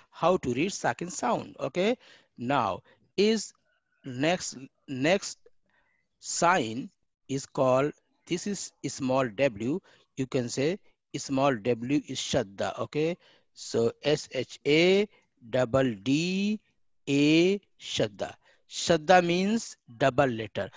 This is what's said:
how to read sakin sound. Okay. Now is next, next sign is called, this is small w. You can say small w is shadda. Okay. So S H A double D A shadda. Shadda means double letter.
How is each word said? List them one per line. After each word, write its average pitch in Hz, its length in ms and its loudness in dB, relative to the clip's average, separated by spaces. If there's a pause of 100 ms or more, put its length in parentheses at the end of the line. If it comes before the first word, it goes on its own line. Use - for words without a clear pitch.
(120)
how 180 260 2
to 123 160 -2
read 165 180 -2
sakin 156 380 -4
sound. - 500 -4
Okay. 180 380 -2 (400)
Now 120 440 -2 (360)
is 214 360 2 (520)
next, 139 520 -2 (300)
next 147 520 -2 (800)
sign 165 680 0 (380)
is 135 180 -4
called, 135 460 2 (340)
this 175 220 -6
is - 240 -8 (160)
small 131 400 0
w. 120 520 -2 (360)
You 131 120 -4
can 123 200 -2
say 151 320 -2 (380)
small 135 380 0
w 120 520 -2
is 131 120 -8
shadda. 101 600 -4
Okay. 151 380 -4 (360)
So 117 380 0 (120)
S 143 300 0
H - 340 -6
A 185 400 4 (420)
double 127 460 2
D 180 640 0 (500)
A 160 500 4 (200)
shadda. - 540 -4 (360)
Shadda 175 560 4
means 190 520 0 (200)
double 135 300 4
letter. 110 500 -6